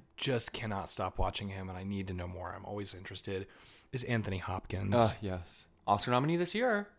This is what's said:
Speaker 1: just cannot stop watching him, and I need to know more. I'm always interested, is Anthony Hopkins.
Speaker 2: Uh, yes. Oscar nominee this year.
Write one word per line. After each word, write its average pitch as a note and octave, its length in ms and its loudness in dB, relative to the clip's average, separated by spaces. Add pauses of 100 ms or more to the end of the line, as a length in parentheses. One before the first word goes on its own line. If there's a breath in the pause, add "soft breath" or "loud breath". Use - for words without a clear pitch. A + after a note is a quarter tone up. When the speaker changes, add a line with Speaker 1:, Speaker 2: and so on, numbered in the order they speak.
(160)
Speaker 1:
just - 360 0
cannot G2 380 -4
stop F#2+ 300 -2
watching F#2+ 300 0
him, F#2+ 180 -6
and F#2 100 -8
I F#2 60 -6
need G2 240 -2
to F#2+ 40 -4
know F2+ 140 -4
more. F2+ 260 -8
I'm F#2+ 120 -12
always G2+ 300 -6
interested, F#2+ 520 -6 (460 loud breath)
is B2 100 -2
Anthony G#2+ 360 0
Hopkins. F#2+ 580 -2
Speaker 2:
Uh, A2+ 140 10 (100)
yes. F#2 480 -6 (180)
Oscar G#2 240 4
nominee C#3 260 4
this E3+ 160 0
year. G#3+ 360 2 (100)